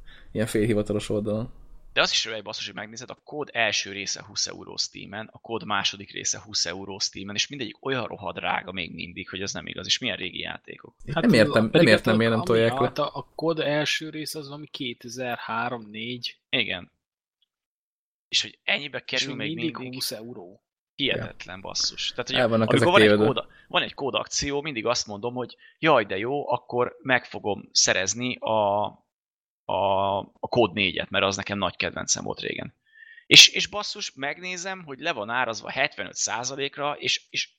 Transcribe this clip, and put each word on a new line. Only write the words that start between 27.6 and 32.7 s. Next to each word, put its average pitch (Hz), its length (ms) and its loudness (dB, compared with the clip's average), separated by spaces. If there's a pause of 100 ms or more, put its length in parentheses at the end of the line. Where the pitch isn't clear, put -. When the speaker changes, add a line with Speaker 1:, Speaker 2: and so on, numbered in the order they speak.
Speaker 2:
szerezni 110 640 2
a, 104 460 2 (840)
a, 98 540 2
a - 300 -10
kód 107 240 4
négyet, 92 360 0
mert 98 160 2
az 98 100 2
nekem 98 220 -4
nagy 95 180 -2
kedvencem - 480 -4
volt 50 160 -6
régen. - 340 -6 (520)